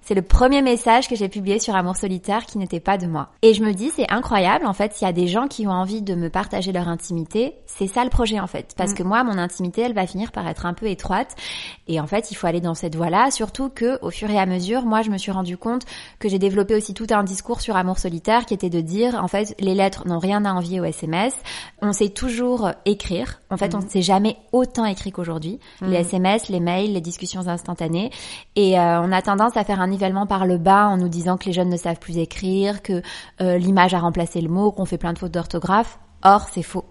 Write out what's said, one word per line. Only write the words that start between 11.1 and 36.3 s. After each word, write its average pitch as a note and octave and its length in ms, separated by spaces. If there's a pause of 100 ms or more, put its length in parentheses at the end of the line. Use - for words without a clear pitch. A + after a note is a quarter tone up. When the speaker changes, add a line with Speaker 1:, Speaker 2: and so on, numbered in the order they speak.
Speaker 1:
Et D#3+ 120
en D3+ 60
fait, G#3 240
il G#3 60
faut - 100
aller E3+ 160
dans E3+ 100
cette D#3+ 240
voie-là, F3 340
surtout B3+ 380
que, B3 340
au - 80
fur G#3 200
et G#3 80
à F#3+ 80
mesure, F#3 400
moi, A3 160
je A3 80
me G3 80
suis G3 120
rendu F3+ 280
compte B3 240 (380)
que G#3+ 100
j'ai F#3+ 80
développé G3 360
aussi G#3 200
tout A3 160
un G#3 120
discours G3 380
sur G#3+ 160
Amour F#3 220
Solitaire F#3+ 480
qui G#3+ 80
était F#3 160
de E3+ 100
dire, G#3 420
en F3+ 60
fait, G#3 320
les F#3+ 140
lettres G3 340
n'ont E3+ 120
rien G3+ 260
à G3 80
envier F3+ 260
aux F3 40
S D#3+ 180
M D#3 100
S. G#3 220 (480)
On G#3 100
sait G3+ 160
toujours A#3+ 640 (160)
écrire. G3+ 640
En F#3+ 80
fait, F#3 160
on - 60
Speaker 2:
Mhm. F#3 40
Speaker 1:
ne G#3 60
sait F#3+ 120
jamais G3 360 (140)
autant B3 340
écrit F#3+ 260
qu'aujourd'hui. E3 460 (240)
Les F#3+ 60
Speaker 2:
Mhm. F#3 80
Speaker 1:
S F3 180
M F3+ 100
S, G#3+ 240
les F#3 120
mails, F#3+ 340
les F3 80
discussions F3 440
instantanées. F3 640 (480)
Et, F#3 240
euh, E3+ 220
on F#3 100
a F#3 80
tendance G3+ 380
à G#3 60
faire G3 180
un F#3+ 160
nivellement G3 280
par F#3+ 200
le F3+ 120
bas G3 280
en G3+ 100
nous F3+ 120
disant E3+ 280
que F#3 100
les F#3+ 60
jeunes F3+ 180
ne F3 60
savent E3+ 220
plus E3+ 200
écrire, G3 640
que, F3+ 200 (380)
euh, F3+ 180
l'image F#3 360
a F3 40
remplacé E3+ 420
le E3 80
mot, G3 220
qu'on F#3+ 140
fait F3 140
plein E3+ 140
de E3 60
fautes F3 140
d'orthographe. F3+ 680 (240)
Or, G3+ 300